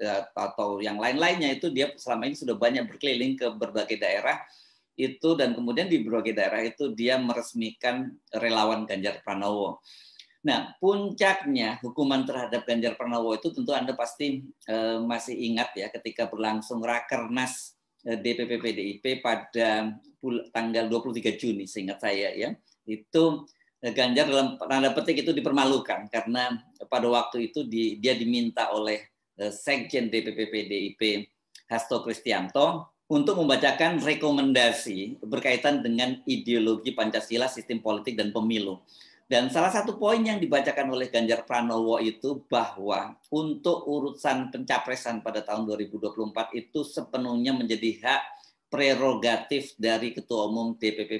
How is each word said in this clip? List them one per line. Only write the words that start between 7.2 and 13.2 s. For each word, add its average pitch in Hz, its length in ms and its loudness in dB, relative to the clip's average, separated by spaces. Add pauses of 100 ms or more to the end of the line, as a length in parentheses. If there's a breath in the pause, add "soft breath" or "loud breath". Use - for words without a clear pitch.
meresmikan 120 960 -2 (160)
relawan 110 560 2
Ganjar 98 320 -2
Pranowo. 101 640 -2 (640 loud breath)
Nah, - 320 0
puncaknya 185 1040 2
hukuman 135 400 0
terhadap 123 400 -4
Ganjar 117 320 0
Pranowo 117 400 0